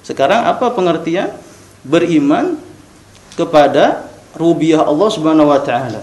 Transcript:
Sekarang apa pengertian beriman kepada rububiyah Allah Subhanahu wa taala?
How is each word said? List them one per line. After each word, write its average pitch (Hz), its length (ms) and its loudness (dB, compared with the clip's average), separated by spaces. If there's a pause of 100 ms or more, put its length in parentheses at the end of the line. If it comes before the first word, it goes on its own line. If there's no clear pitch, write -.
Sekarang 175 480 0
apa 233 240 -2
pengertian 185 640 -4 (480)
beriman 165 720 0 (800)
kepada 156 720 2 (240)
rububiyah 160 540 2
Allah 165 260 0
Subhanahu 156 400 2
wa 139 80 2
taala? 120 420 -6